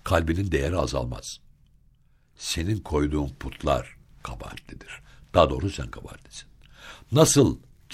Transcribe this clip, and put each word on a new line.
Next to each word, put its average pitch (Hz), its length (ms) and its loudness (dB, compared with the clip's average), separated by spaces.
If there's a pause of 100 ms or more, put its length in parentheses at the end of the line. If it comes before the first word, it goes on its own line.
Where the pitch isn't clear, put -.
kalbinin 87 480 0
değeri 76 240 0
azalmaz. 64 640 -4 (960)
Senin 95 440 -4
koyduğun 73 480 0
putlar - 680 -4 (260)
kabahatlidir. - 800 -16 (320)
Daha 87 160 8
doğrusu 92 320 -4
sen 60 80 -10
kabahatlisin. - 580 -18 (640)
Nasıl 135 460 6 (360)